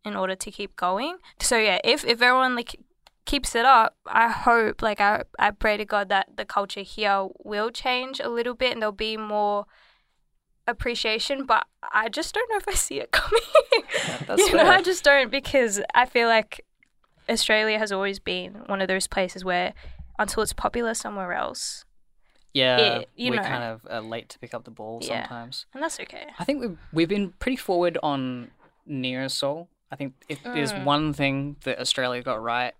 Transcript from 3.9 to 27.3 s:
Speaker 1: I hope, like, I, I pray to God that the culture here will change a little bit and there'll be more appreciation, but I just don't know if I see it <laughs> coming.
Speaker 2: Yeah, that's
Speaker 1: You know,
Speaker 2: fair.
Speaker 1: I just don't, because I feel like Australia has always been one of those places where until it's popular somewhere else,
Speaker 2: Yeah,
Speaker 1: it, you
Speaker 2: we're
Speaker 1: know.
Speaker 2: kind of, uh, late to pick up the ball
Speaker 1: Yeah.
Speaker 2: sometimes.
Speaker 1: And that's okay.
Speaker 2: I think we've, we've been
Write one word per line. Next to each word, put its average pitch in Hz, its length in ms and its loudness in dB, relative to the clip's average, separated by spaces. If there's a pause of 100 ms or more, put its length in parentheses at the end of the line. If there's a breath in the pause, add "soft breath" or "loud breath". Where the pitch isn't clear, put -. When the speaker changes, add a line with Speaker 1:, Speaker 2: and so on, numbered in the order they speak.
Speaker 1:
I 226 240 4
hope, 226 520 2
like, 208 200 0
I, 208 220 2 (140)
I 208 140 4
pray 208 240 0
to 208 80 -6
God 202 240 -2
that 196 300 -2
the 214 80 -8
culture 202 380 -4
here 196 440 0 (160)
will 214 260 -4
change 254 520 -4
a - 80 -6
little 233 240 -4
bit 247 180 0
and 240 100 -4
there'll 214 120 -2
be 220 240 -4
more 208 480 -2 (1000 soft breath)
appreciation, 240 800 -4
but 226 200 2 (260)
I 226 160 0
just 294 260 -6
don't 466 160 -2
know 427 80 -2
if - 120 -4
I 392 40 -4
see - 280 -2
it - 100 -8
<laughs> - 0 -
coming. - 300 2 (320)
Speaker 2:
Yeah, - 520 -2
that's - 220 2
Speaker 1:
You - 60 2
know, 339 100 6
Speaker 2:
fair. - 80 8
Speaker 1:
I 370 100 8
just 349 220 -2
don't, 277 260 6
because 233 520 2 (120)
I 247 120 6
feel 233 240 2
like - 360 2 (640)
Australia 214 480 2
has 214 140 -2
always 196 280 -2
been 180 480 -6
one 196 140 -2
of 185 60 0
those 190 200 0
places 185 360 -2
where 180 300 0 (440 loud breath)
until 214 260 0
it's - 100 -4
popular 233 400 -2
somewhere 196 400 -6
else, - 500 -6 (680)
Speaker 2:
Yeah, 127 240 4 (220)
Speaker 1:
it, - 160 -10
you 240 160 -2
Speaker 2:
we're - 60 0
Speaker 1:
know. - 60 -2
Speaker 2:
kind 123 200 -4
of, 113 260 -8
uh, 113 120 -6
late 113 280 -10
to - 100 -20
pick - 140 -14
up 113 100 -10
the 117 80 -20
ball 113 300 -12
Speaker 1:
Yeah. - 220 -6
Speaker 2:
sometimes. 120 500 -12
Speaker 1:
And 277 100 -8
that's 320 160 -6
okay. - 280 -16 (120)
Speaker 2:
I - 60 -6
think 277 160 -2
we've, 196 160 -6 (160)
we've 160 160 2
been 202 240 -2